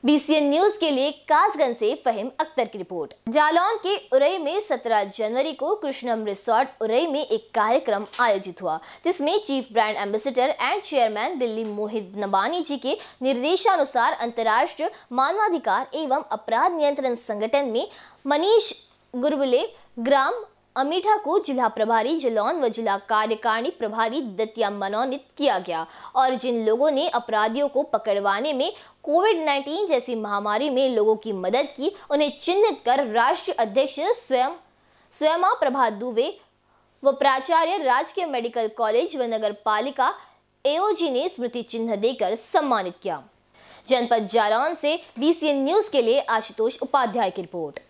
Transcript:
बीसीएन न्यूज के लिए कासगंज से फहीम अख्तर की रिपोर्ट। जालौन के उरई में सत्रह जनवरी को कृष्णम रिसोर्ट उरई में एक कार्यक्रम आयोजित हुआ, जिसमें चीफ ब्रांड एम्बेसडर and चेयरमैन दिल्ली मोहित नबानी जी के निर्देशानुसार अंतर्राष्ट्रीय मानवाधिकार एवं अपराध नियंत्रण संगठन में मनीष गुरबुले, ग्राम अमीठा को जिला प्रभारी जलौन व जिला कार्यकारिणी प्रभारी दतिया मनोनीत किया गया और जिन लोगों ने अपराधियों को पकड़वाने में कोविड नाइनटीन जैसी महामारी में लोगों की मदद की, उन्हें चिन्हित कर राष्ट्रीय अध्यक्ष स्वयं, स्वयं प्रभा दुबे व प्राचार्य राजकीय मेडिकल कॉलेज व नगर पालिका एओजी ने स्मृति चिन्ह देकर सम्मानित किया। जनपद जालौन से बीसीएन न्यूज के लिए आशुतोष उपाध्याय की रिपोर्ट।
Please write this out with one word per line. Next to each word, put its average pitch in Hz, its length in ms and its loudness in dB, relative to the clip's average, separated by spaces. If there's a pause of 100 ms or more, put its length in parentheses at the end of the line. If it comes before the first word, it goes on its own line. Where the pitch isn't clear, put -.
बीसीएन 294 440 4
न्यूज 392 280 4
के 330 140 0
लिए 277 200 0
कासगंज 294 640 2
से 240 300 0
फहीम 220 340 0
अख्तर 311 260 0
की 214 120 -14
रिपोर्ट। 175 360 -8 (160)
जालौन 330 480 4 (100)
के 392 100 0
उरई 285 400 2
में 330 220 -2
सत्रह 233 440 0
जनवरी 226 500 -2
को 311 220 -2
कृष्णम 247 500 -4
रिसोर्ट 226 440 0 (120)
उरई 233 260 2
में 294 200 -2
एक - 260 -4
कार्यक्रम 214 520 0 (140)
आयोजित 196 420 0
हुआ, 165 180 -4 (260)
जिसमें 349 380 0
चीफ 269 300 -2
ब्रांड 214 240 2
एम्बेसडर 240 580 0 (140)
and 381 140 -2
चेयरमैन 247 560 0
दिल्ली 226 240 -2
मोहित 208 540 -6
नबानी 202 440 0
जी 285 160 -4
के 277 200 -2 (240)
निर्देशानुसार 285 920 2
अंतर्राष्ट्रीय 233 800 0 (200)
मानवाधिकार 285 840 0
एवं 294 360 0
अपराध 233 400 0
नियंत्रण 285 440 0
संगठन 233 500 -2
में 254 220 -4 (400)
मनीष 392 460 4 (420)
गुरबुले, 269 540 2 (300)
ग्राम 269 340 2 (420)
अमीठा 370 420 2
को 330 220 0
जिला 254 280 0
प्रभारी 226 500 0
जलौन 240 380 0
व 277 120 0
जिला 214 300 -2
कार्यकारिणी 220 720 0
प्रभारी 226 520 -2
दतिया 220 480 -2
मनोनीत 214 560 -4 (120)
किया 233 220 2
गया 170 260 -6 (300)
और 262 200 4
जिन 233 300 -2
लोगों 247 260 4
ने 285 180 0
अपराधियों 233 580 0
को 277 160 0
पकड़वाने 208 680 0
में 294 200 -2 (300)
कोविड 339 420 2
नाइनटीन 294 420 -2
जैसी 247 280 0
महामारी 208 540 -2
में 262 260 2
लोगों 214 200 4
की 214 180 -8
मदद 202 340 0 (100)
की, 330 180 -4 (160)
उन्हें 294 260 0
चिन्हित 392 480 0
कर 254 220 2
राष्ट्रीय 233 520 0
अध्यक्ष 240 400 0
स्वयं, 294 500 0 (640)
स्वयं 311 320 0
प्रभा 277 460 2
दुबे 233 500 -4 (640)
व 277 80 4
प्राचार्य 285 640 2
राजकीय 302 480 0
मेडिकल 240 420 -4
कॉलेज 233 500 0
व 254 60 -2
नगर 220 280 -2
पालिका 247 600 -2 (520)
एओजी 330 440 2
ने 269 200 0
स्मृति 240 320 -6
चिन्ह 226 340 -4
देकर 220 400 0
सम्मानित 226 580 0 (100)
किया। 156 200 -6 (640)
जनपद 240 400 2
जालौन 233 480 2
से 320 280 -2 (160)
बीसीएन 294 440 2
न्यूज 415 260 2
के 277 120 2
लिए 240 180 4
आशुतोष 226 600 -2
उपाध्याय 233 480 0
की 185 120 -8
रिपोर्ट। 156 380 -10 (100)